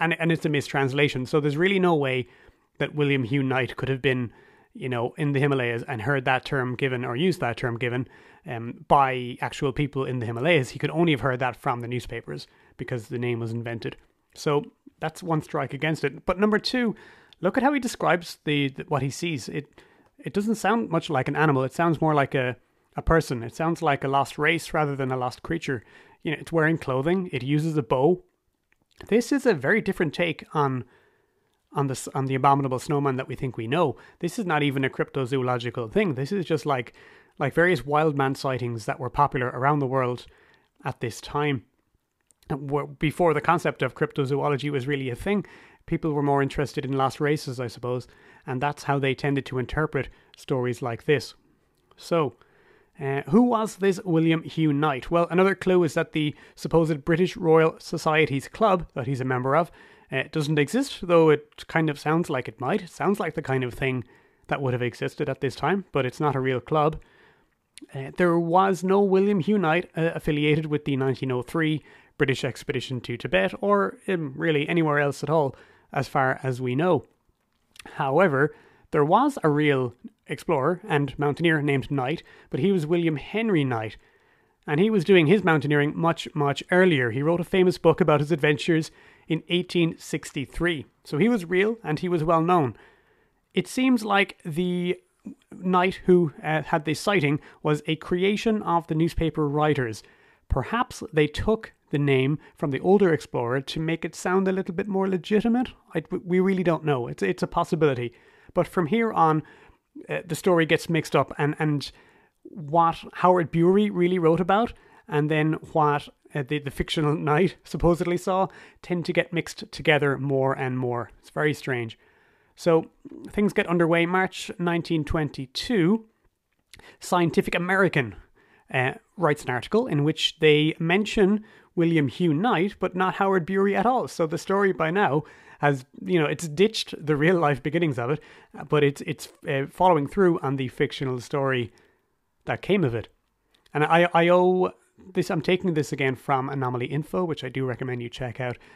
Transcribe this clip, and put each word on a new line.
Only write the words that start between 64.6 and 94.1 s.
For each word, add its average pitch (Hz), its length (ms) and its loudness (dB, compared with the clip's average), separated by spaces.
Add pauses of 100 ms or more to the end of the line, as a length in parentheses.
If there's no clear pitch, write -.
would 127 140 -2
have 123 80 -2
existed 135 480 -4
at 131 100 -6
this 131 160 -4
time, 180 360 -2
but 135 120 0
it's 127 160 -6
not 147 160 0
a 131 40 -2
real 131 200 0
club. 151 400 0 (920)
Uh, 135 260 -10
there 175 200 4
was 180 460 2
no 190 160 4
William 196 400 4
Hugh 208 180 2
Knight, 165 380 0
uh, 165 180 0
affiliated 151 520 0
with 147 180 -2
the 139 120 -2
nineteen 131 360 -2
oh 123 100 -2
three 156 400 -2 (340)
British 135 280 0
expedition 127 560 -6
to 120 160 -10
Tibet, 185 440 0
or, 202 360 0 (100)
um, 160 300 -4
really 151 320 0
anywhere 156 320 2
else 143 240 -2
at 131 60 -4
all, 151 260 0 (360)
as - 140 -2
far 135 380 0
as 131 160 -4
we 127 160 -2
know. 160 280 2 (920)
However, 151 600 2 (380)
there 151 120 2
was 226 380 2
a 165 60 4
real 143 460 2 (340)
explorer 160 600 -2
and 147 300 0
mountaineer 151 420 2
named 139 300 0
Knight, 131 320 -4 (280)
but - 100 -4
he 180 100 2
was 180 160 0
William 165 300 0
Henry 202 480 0
Knight, 113 320 -4 (680)
and 147 140 -2
he 208 120 4
was 208 120 2
doing 175 240 6
his 196 160 6
mountaineering 147 540 2
much, 165 400 -2
much 143 340 -2
earlier. 175 400 4
He 127 120 -4
wrote 170 180 0
a 170 40 -4
famous 180 340 2
book 165 220 4
about 151 200 4
his 147 100 -2
adventures 156 600 0 (340)
in 160 220 -4
eighteen 175 500 0
sixty-three, 156 880 -6 (160)
so - 160 -4
he 196 100 4
was 233 160 0
real 190 380 0
and 151 160 -2
he 185 100 -4
was 170 140 0
well 165 200 2
known. 165 340 2 (760)
It - 140 -2
seems 254 380 0
like 196 400 0